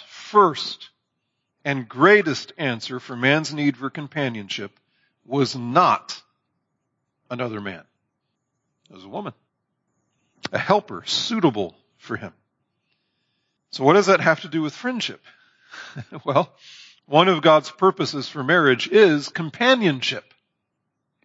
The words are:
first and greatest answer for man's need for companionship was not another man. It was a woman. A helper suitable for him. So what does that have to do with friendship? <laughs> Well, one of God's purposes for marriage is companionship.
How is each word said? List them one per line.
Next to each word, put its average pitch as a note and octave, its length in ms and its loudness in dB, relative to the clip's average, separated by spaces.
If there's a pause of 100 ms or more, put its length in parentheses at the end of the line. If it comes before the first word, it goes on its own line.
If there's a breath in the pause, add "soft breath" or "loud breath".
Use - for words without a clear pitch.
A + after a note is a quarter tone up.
first - 840 0 (760)
and C3+ 240 -6
greatest D#3+ 720 2
answer B2+ 420 -6
for B2+ 160 -16
man's C#3 380 0
need C#3+ 240 -2
for C3 120 -8
companionship A#2 800 -10 (540)
was C3 300 -2
not B2 640 0 (1080)
another A#2+ 320 -8
man. F#2+ 220 -12 (1040)
It - 60 -20
was F#2 80 -20
a G2 60 -20
woman. F3 240 -14 (1160)
A - 60 -4
helper F#3+ 480 -2
suitable A#2 680 -4 (220)
for - 200 -12
him. F#2+ 160 -14 (1400)
So C3 120 -10
what D3 100 6
does G3 140 4
that F3 140 4
have D#3 200 0
to E3+ 80 -16
do D#3+ 120 -4
with D3+ 120 -6
friendship? A#3+ 480 -8 (580 loud breath)
<laughs> - 460 -16
Well, D3 280 0 (520 soft breath)
one D#3+ 220 4
of E3 140 2
God's D#3 300 4
purposes D3+ 580 -2
for D3 140 -10
marriage C#3 440 2
is E3 420 4
companionship. E3 1040 -2 (920)